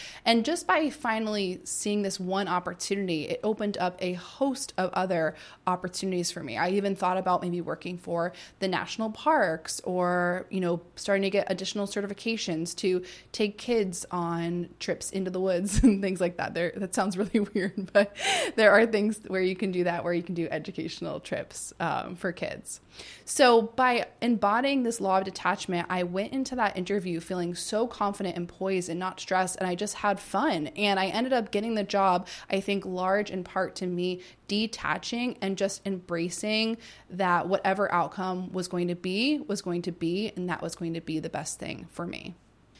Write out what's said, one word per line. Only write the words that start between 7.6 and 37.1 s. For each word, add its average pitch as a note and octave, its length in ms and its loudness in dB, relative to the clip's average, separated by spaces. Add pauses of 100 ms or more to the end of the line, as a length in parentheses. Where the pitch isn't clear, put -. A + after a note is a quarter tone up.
working E3+ 360 -6
for F3 360 -2 (260)
the G3 80 0
national F#3 440 -2
parks G#3+ 680 2
or, F3+ 680 2
you F#3+ 120 -2
know, E3+ 200 2 (280)
starting G3 140 4
to G3 60 2
get G3 220 2
additional F#3+ 360 -2
certifications G3+ 880 -4
to F#3 280 2 (280)
take G#3 260 -2
kids G#3 540 0
on E3+ 580 -2 (100)
trips - 300 -4
into F#3 220 -2
the F#3 80 -2
woods F#3+ 440 2
<laughs> - 0 -
and G3+ 200 6
things F#3 180 0
like F3 160 0
that. - 160 -4
There, E3+ 220 0
that F#3+ 180 -6
sounds F#3+ 240 0
really G#3 220 2
<laughs> G3+ 140 0
weird, G3 380 -2
but G3+ 240 4 (400)
there G#3+ 160 8
are A3 140 10
things G#3+ 420 2
where F#3+ 140 0
you F#3 140 2
can F#3+ 160 -2
do F3+ 140 2
that, E3+ 180 0
where F3 100 0
you F3 100 0
can F3 120 -6
do E3 140 -2
educational D#3+ 720 -6
trips, - 600 -8
um, E3+ 360 -2
for F3 160 -4
kids. - 480 -8 (460)
So A#3+ 360 8
by A#3+ 460 2 (140)
embodying A#3+ 640 2
this A3+ 160 0
law F#3+ 200 4
of G3 40 2
detachment, F3+ 640 -2
I F3+ 140 0
went F#3 300 -2
into C4 220 -2
that A#3+ 220 0
interview F3+ 420 -2
feeling F3 360 -4
so A3 320 0
confident G3+ 480 -2
and F3 120 -4
poised F#3 420 -2
and E3+ 100 -4
not F#3 200 -6
stressed, F#3 380 0
and F#3 100 0
I F3+ 80 0
just G3+ 200 -4
had G3+ 240 0
fun. F#3+ 480 0
And G3 320 2
I F#3+ 80 2
ended B3+ 260 0
up A3+ 180 2
getting A3 240 0
the G#3 80 0
job, G3 440 4 (220)
I G3 100 2
think, G3 260 0
large F#3 440 0
in F#3+ 140 -4
part F#3 340 -4
to F#3 100 -2
me F3+ 340 -2 (260)
detaching A3 920 -2
and G3 160 -2
just - 280 -2
embracing G3 920 -2 (320)
that F3 380 2